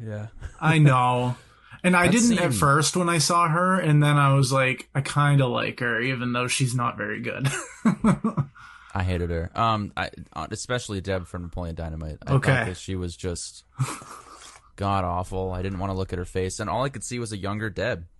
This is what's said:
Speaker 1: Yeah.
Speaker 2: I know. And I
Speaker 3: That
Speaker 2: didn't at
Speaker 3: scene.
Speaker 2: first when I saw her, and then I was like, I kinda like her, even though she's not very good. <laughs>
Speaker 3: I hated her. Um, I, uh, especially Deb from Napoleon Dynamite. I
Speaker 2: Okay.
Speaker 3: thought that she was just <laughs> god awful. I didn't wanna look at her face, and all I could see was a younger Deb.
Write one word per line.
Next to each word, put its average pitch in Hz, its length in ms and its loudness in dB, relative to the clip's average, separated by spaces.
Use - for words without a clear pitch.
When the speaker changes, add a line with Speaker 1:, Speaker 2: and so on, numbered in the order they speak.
Speaker 1:
Yeah. 107 260 -8
Speaker 2:
I 160 160 4
know. 123 580 4
And 180 140 6
I 175 80 6
Speaker 3:
That 175 80 4
Speaker 2:
didn't 226 260 4
at 170 140 2
Speaker 3:
scene. 104 80 -2
Speaker 2:
first 147 340 4
when 175 140 2
I 170 80 2
saw 170 320 4
her, 180 280 2
and 151 240 4
then 147 140 4
I 139 200 6
was 135 180 4
like, 131 420 0
I 135 60 0
kinda 143 460 4
like 117 340 -2
her, 117 180 0
even 123 320 -2
though 123 160 0
she's 123 260 0
not 120 240 -2
very 104 240 -4
good. 123 280 -4
<laughs> - 160 -14
Speaker 3:
I 95 80 -2
hated 87 280 -2
her. 82 220 -4
Um, 110 440 0
I, 92 120 -4
uh, 78 160 -10
especially 110 520 -6
Deb 92 260 -4
from 87 160 -10
Napoleon 85 320 -8
Dynamite. 80 500 -8
I 127 100 -2
Speaker 2:
Okay. 131 200 2
Speaker 3:
thought 117 120 0
that 90 100 -8
she - 180 -8
was 90 220 -6
just - 480 -10
<laughs> - 1000 -12
god 98 260 -2
awful. 92 480 -4
I 90 100 -6
didn't 95 180 -6
wanna 95 160 -4
look 95 180 -6
at 87 60 -4
her 90 60 -6
face, 92 360 -4
and 101 80 -6
all 117 140 -2
I 143 60 -2
could 127 140 -12
see 123 160 -8
was 110 140 -8
a 104 40 -6
younger 104 320 -6
Deb. 90 360 -4